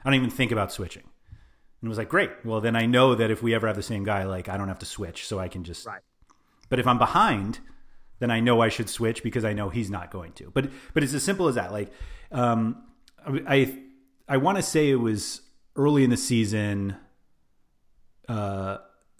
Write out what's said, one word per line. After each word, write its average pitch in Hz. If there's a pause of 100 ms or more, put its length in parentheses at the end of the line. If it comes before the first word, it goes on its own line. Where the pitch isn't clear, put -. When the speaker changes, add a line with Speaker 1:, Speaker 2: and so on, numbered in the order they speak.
Speaker 1:
I 135
don't 135
even 127
think 120
about 101
switching." -
And -
it -
was 110
like, 107
"Great. 185 (120)
Well, 113
then 113
I 113
know 127
that 113
if 110
we 113
ever 113
have 107
the 101
same 104
guy, 101
like, 95
I 95
don't 98
have 95
to -
switch, -
so 107
I 107
can 92
just." 85
Speaker 2:
Right. 101 (640)
Speaker 1:
But -
if 117
I'm 123
behind, 117 (580)
then 120
I 113
know 117
I 113
should 110
switch 113
because 113
I 107
know 101
he's 98
not 90
going 85
to. -
But, 135 (240)
but 151
it's 131
as 139
simple 190
as 139
that. 95
Like, 104 (380)
um, 117 (420)
I, 131
I, 139 (480)
I 139
wanna 165
say 151
it 135
was 110 (340)
early 143
in 123
the 120
season. 104 (1300)
Uh, 98 (400)